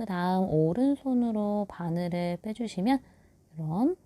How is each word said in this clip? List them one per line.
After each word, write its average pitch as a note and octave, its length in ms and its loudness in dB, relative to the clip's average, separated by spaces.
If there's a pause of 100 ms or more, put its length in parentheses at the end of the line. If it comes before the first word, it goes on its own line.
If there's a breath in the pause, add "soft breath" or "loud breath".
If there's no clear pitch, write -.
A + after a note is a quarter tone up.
그 A3+ 60 -6
다음 F#3 420 2
오른손으로 G#3+ 1200 2
바늘을 F3 720 -2
빼주시면 A3 600 -2 (540 soft breath)
이런 E3+ 520 0